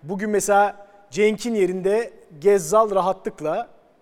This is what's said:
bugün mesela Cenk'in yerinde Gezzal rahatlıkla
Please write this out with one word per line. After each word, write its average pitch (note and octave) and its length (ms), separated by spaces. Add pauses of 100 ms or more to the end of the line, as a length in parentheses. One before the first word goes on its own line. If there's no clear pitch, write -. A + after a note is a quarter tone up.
bugün G3 260
mesela G3+ 580 (240)
Cenk'in G#3+ 440
yerinde F#3+ 580 (260)
Gezzal G3+ 560
rahatlıkla F#3 760 (320)